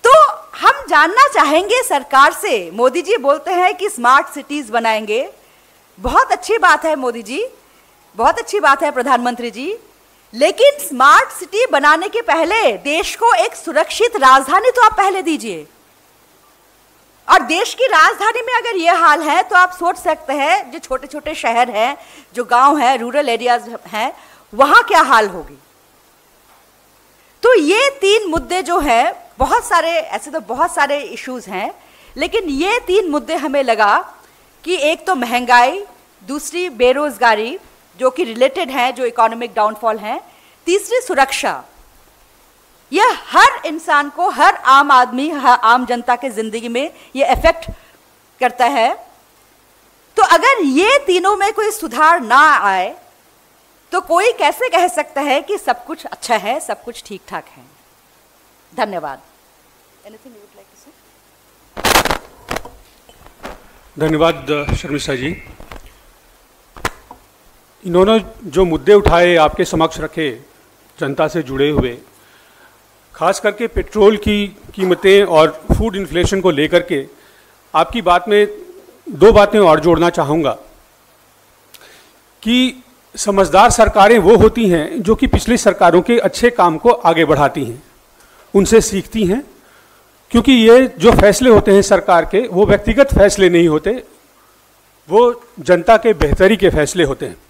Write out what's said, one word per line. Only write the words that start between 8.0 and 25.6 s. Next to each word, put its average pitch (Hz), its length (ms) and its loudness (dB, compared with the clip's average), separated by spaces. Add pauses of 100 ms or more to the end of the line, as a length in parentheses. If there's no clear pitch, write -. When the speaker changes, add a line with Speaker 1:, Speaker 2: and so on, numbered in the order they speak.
Speaker 1:
बहुत 269 220 0
अच्छी 415 220 -6
बात 277 220 2
है 294 80 -2
प्रधानमंत्री 240 600 -4
जी, 294 280 -12 (560)
लेकिन 392 360 2
smart 339 580 2
city 415 380 -4
बनाने 294 420 0
के 466 120 -6
पहले 330 520 0
देश 294 440 -6
को 466 180 2
एक 370 200 -2
सुरक्षित 320 600 -4
राजधानी 269 540 4
तो 480 120 0
आप 440 140 2
पहले 381 260 -2
दीजिए। 214 460 -8 (1600)
और 311 140 4
देश 349 320 -4
की 508 120 -2
राजधानी 415 560 0
में 494 120 -6
अगर 466 220 -4
ये 339 140 0
हाल 330 320 2
है, 311 200 0
तो 427 140 -2
आप 359 160 4
सोच 359 240 -4
सकते 311 360 -6
हैं 294 400 -2
जो 330 60 -16
छोटे-छोटे 294 560 -10
शहर 240 360 -2
हैं, 233 260 -4 (380)
जो 240 100 -6
गांव 262 340 2
हैं, 262 200 0
rural 247 300 -4
areas 233 480 -4 (100)
हैं, 226 300 -8 (380)
वहां 294 280 4
क्या 330 180 2
हाल 233 280 2
होगी। 160 300 -14 (1800)